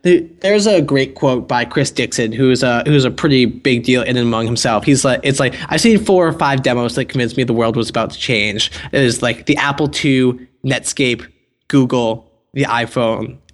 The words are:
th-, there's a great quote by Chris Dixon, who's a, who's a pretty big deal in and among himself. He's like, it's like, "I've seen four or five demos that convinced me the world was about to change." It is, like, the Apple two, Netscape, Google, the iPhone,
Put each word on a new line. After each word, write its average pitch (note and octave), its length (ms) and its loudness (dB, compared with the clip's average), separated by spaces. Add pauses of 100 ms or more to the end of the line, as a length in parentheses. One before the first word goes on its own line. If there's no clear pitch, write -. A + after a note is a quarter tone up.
th-, F3+ 260 2 (120)
there's G#3 260 2
a F#3+ 140 4
great C3+ 340 0
quote B2+ 320 0
by A#2+ 160 0
Chris C3+ 280 -2
Dixon, A#2 420 -4
who's B2+ 280 2
a, A#2+ 240 0
who's D3 200 4
a A#2+ 60 0
pretty C3+ 340 2
big A#2+ 380 0
deal B2 180 2
in B2 160 -2
and A#2+ 100 0
among A2+ 180 0
himself. A2+ 380 0
He's B2+ 220 2
like, B2 180 0
it's C#3 160 0
like, B2+ 160 0 (140)
"I've D#3+ 100 0
seen A3+ 240 4
four F#3 240 2
or D#3 60 0
five C#3 280 0
demos A#2+ 340 -2
that C3 100 -2
convinced A#2+ 320 -4
me C3 80 0
the A#2+ 80 0
world A2+ 240 0
was A2+ 120 -2
about A2+ 220 -4
to - 80 -16
change." G#2+ 500 -2 (220)
It C#3 100 0
is, A#2+ 200 0
like, A#2 240 -4
the - 100 0
Apple C#3+ 320 -2
two, B2+ 580 0 (200)
Netscape, B2 600 -2 (440)
Google, B2+ 600 0 (220)
the C#3 120 -2
iPhone, A#2 760 -2 (160)